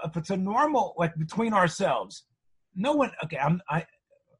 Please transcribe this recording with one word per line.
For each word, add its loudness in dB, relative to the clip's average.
if -6
it's -6
a 0
normal, 2
like, 0
between -2
ourselves, 0
no 0
one, 2
okay, -8
I'm, 2
I, 0